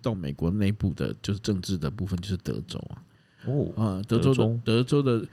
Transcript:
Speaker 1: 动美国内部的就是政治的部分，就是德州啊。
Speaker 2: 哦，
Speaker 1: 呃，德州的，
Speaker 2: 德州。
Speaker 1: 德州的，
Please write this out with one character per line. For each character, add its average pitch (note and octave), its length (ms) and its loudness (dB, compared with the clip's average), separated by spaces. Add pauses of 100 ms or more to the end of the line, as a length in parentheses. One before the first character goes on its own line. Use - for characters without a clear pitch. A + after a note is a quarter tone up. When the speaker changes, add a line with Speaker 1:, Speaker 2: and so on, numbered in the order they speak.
Speaker 1:
动 A#2 120 -2
美 D#2+ 160 -4
国 E2 200 0
内 G2+ 200 4
部 G#2 220 0
的 A#1 300 -4
就 G#2 100 -2
是 G2 60 -2
政 G2+ 240 0
治 F#2 160 -2
的 D2 120 -2
部 F#2 140 -6
分， F#2 160 -2
就 G2 80 -8
是 F#2+ 80 -2
德 A1+ 300 -6
州 - 120 -10 (120)
啊。 - 100 -16 (460)
Speaker 2:
哦， C3+ 300 0
Speaker 1:
呃， G2+ 300 0
德 A#2 120 2
州 C3+ 160 4
的， - 0 - (280)
Speaker 2:
德 A#2 200 2
州。 C#3+ 200 2
Speaker 1:
德 - 0 -
州 - 0 -
的， A#2+ 300 2